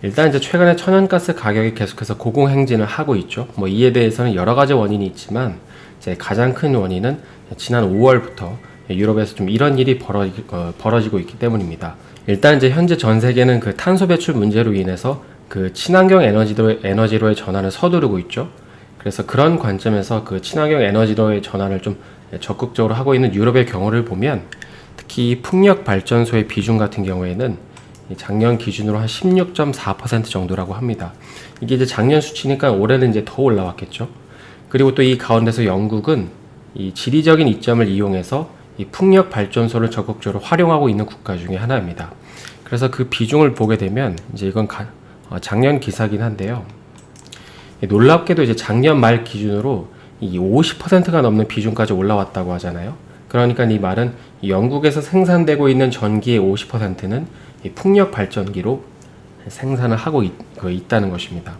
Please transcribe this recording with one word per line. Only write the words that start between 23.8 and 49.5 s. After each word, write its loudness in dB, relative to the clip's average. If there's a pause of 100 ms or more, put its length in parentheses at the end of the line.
보면 -4 (520)
특히 -4
이 -2
풍력 2
발전소의 0
비중 0
같은 -2
경우에는 -4 (500)
이 -12
작년 0
기준으로 -4
한 -2
십육점사 -2
퍼센트 -4
정도라고 -6
합니다. -6 (480)
이게 -2
이제 2
작년 2
수치니까 -2
올해는 2
이제 -2
더 -4
올라왔겠죠. -2 (640)
그리고 2
또 2
이 4
가운데서 2
영국은 -2 (440)
이 -8
지리적인 4
이점을 2
이용해서 -2 (300)
이 -8
풍력 4
발전소를 -2
적극적으로 -6
활용하고 2
있는 0
국가 -10
중에 -6
하나입니다. -4 (520)
그래서 -2
그 -4
비중을 2
보게 0
되면 -2 (160)
이제 -6
이건 -2
가-, -10 (420)
어, -8
작년 0
기사긴 -4
한데요. -6 (1200)
예, -4
놀랍게도 4
이제 2
작년 2
말 4
기준으로 -4 (320)